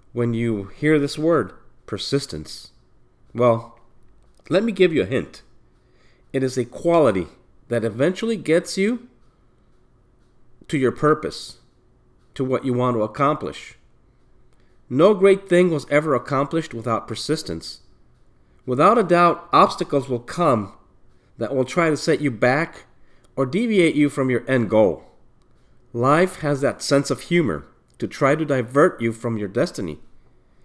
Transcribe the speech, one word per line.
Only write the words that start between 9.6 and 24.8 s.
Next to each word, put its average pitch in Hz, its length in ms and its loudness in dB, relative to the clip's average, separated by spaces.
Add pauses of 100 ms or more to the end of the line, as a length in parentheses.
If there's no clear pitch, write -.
to 160 100 -6
your 131 140 2
purpose, - 680 -4 (760)
to 135 100 -4
what 131 220 -2
you 131 80 0
want 123 240 0
to 107 60 0
accomplish. 139 760 -4 (1120)
No 160 240 4
great 196 340 2
thing 175 220 4
was 151 200 -4
ever 151 260 2
accomplished 143 580 -4
without 113 340 -4
persistence. - 720 -8 (840)
Without 156 320 4
a 220 60 2
doubt, 175 500 2
obstacles 147 560 2
will 123 100 -2
come 120 540 0 (640)
that 117 180 -4
will 131 80 2
try 165 260 0
to 151 60 0
set 151 240 0
you 147 120 -2
back 131 560 -2 (500)
or 135 80 0
deviate 185 500 2
you 147 140 4
from 131 200 -2
your 123 200 0
end 123 200 0
goal. 104 360 4 (880)